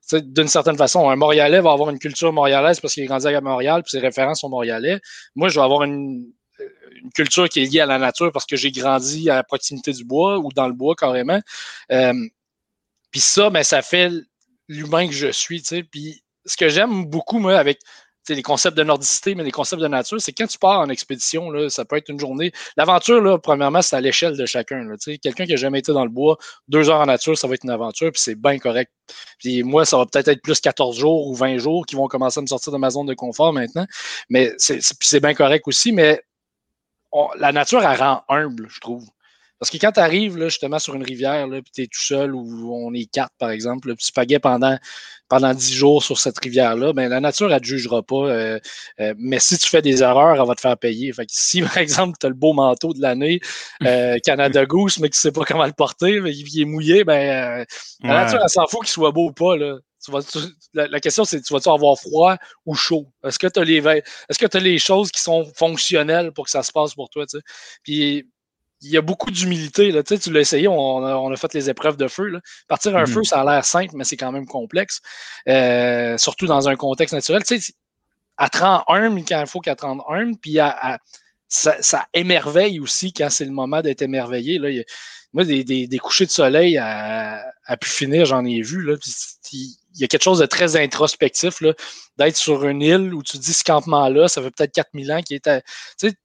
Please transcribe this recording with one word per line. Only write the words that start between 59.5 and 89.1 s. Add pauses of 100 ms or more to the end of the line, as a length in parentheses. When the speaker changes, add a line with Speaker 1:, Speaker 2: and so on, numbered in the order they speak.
Speaker 1:
là. (240)
Tu
vas,
tu, (360)
la,
la
question,
c'est,
tu
vas-tu
avoir
froid (280)
ou
chaud ? (140)
Est-ce
que
t'as
les
vê-, (260)
est-ce
que
t'as
les
choses
qui
sont (100)
fonctionnelles
pour
que
ça
se
passe
pour
toi,
tu
sais ? (400)
Puis, (560)
il
y
a
beaucoup
d'humilité,
là.
Tu
sais,
tu
l'as
essayé,
on,
on
a,
on
a
fait
les
épreuves
de
feu,
là. (300)
Partir
un
Speaker 2:
Mhm.
Speaker 1:
feu,
ça
a
l'air
simple,
mais
c'est
quand
même
complexe. (480)
Euh,
surtout
dans
un
contexte
naturel.
Tu
sais, (640)
elle
te
rend
humble
quand
il
faut
qu'elle
te
rende
humble,
puis
elle,
elle, (520)
ça,
ça
émerveille
aussi
quand
c'est
le
moment
d'être
émerveillé,
là.
Il
y
a, (500)
moi,
des,
des,
des
couchers
de
soleil
à, (220)
à
pu
finir,
j'en
ai
vu,
là.
Puis, (180)